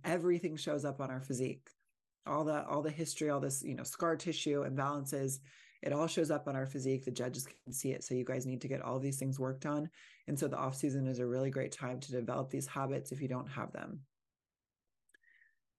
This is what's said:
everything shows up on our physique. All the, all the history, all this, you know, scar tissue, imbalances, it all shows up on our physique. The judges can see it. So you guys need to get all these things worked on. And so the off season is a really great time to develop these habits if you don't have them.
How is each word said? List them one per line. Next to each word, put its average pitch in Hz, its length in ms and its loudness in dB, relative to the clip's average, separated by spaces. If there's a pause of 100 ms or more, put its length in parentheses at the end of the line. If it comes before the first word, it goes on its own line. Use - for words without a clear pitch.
everything 170 520 4
shows 147 300 0
up 139 140 -2
on 135 100 -2
our 131 120 -4
physique. 131 480 -2 (560)
All 151 180 2
the, 147 220 2
all 147 160 2
the 156 100 0
history, 151 380 0
all 139 100 2
this, 139 240 0
you 139 120 -2
know, - 80 -6
scar 165 320 2
tissue, 147 480 0
imbalances, 139 760 0 (420)
it 143 120 0
all 156 140 4
shows 160 240 2
up 147 160 0
on 135 100 0
our 135 80 2
physique. 135 400 0
The 131 60 -2
judges 123 360 -2 (160)
can 131 80 -10
see 135 200 0
it. - 120 -4
So 127 120 -2
you 127 100 2
guys 131 200 0
need 127 160 -2
to 139 60 -6
get 135 140 -2
all 127 180 -2
these 139 180 0
things 135 220 0
worked 131 260 -2
on. 147 240 0 (380)
And 147 100 0
so 143 120 2
the 139 80 -2
off 135 180 0
season 135 320 2
is 127 120 0
a 123 60 2
really 131 260 4
great 131 200 0
time 127 300 -4
to 135 100 -8
develop 127 380 0
these 135 180 -2
habits 135 460 -2
if 139 80 -4
you 135 80 -2
don't 127 200 -2
have - 220 -6
them. - 300 -8 (1800)